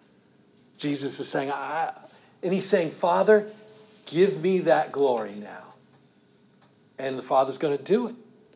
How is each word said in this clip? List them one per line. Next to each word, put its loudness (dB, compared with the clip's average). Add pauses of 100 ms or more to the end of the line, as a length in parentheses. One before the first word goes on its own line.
(760)
Jesus -4
is -6
saying, -4
"I," -6 (500)
and -2
he's -2
saying, 2
"Father, 4 (560)
give 2
me 2
that 2
glory 0
now." -16 (1200)
And -6
the -8
Father's 2
gonna 0
do 0
it -12 (400)